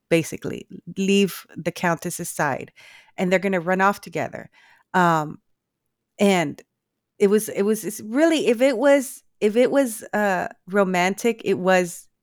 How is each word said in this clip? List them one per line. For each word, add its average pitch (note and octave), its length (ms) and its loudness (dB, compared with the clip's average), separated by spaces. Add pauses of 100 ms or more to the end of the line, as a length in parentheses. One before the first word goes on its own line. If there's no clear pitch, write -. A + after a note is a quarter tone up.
basically, - 580 -4 (280)
leave G3 500 0 (120)
the E3 140 -6
Countess's E3+ 580 -6
side, - 420 -4 (460)
and F3+ 140 0
they're F#3 80 4
gonna F#3+ 200 0
run F#3 220 0
off G3 180 2
together. C#3 500 -10 (440)
Um, E3 460 0 (800)
and F3 420 2 (560)
it G3+ 100 4
was, G#3 220 2
it G3 140 -2
was, G#3+ 200 -2
it's - 180 -10
really, C#4 460 0
if A#3 140 2
it C4+ 160 2
was, C#4 460 2 (160)
if G#3 160 0
it B3 160 4
was, C4 320 0 (100)
uh, G3 360 0 (180)
romantic, F#3+ 760 0
it F#3+ 140 0
was, F3+ 500 0 (160)